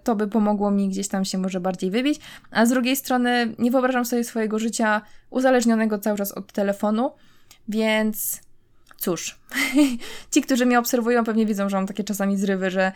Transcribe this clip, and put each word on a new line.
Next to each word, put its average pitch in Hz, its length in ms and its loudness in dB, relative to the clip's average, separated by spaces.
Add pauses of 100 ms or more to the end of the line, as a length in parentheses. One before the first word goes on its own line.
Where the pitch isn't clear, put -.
to 233 120 2
by 208 120 0
pomogło 208 440 2
mi 196 180 2
gdzieś 196 180 -6
tam 190 180 -2
się 190 120 -6
może 185 220 -2
bardziej 185 320 -2
wybić, 262 280 0 (320)
a 226 140 4
z 233 40 4
drugiej 254 260 2
strony 247 640 0
nie 233 120 2
wyobrażam 254 340 2
sobie 240 180 -2
swojego 220 360 -4
życia 220 420 0 (280)
uzależnionego 233 720 2
cały 208 180 -2
czas 196 140 -4
od - 220 -14
telefonu, 214 580 0 (560)
więc 220 760 -2 (560)
cóż, - 420 -6 (400)
<laughs> - 520 -2
ci, 294 100 4
którzy 247 240 0
mnie 247 140 4
obserwują, 240 440 2
pewnie 220 220 2
widzą, 202 240 -2
że 196 80 -2
mam 190 100 0
takie 196 160 -6
czasami 196 340 -2
zrywy, 190 320 0
że 190 260 0